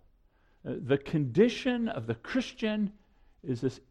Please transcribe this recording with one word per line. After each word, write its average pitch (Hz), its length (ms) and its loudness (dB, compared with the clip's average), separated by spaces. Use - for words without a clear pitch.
Uh, 127 60 -4
the 131 140 4
condition 220 920 2
of 113 180 -6
the 113 100 -2
Christian 214 760 -2
is 123 180 -4
this 131 200 -2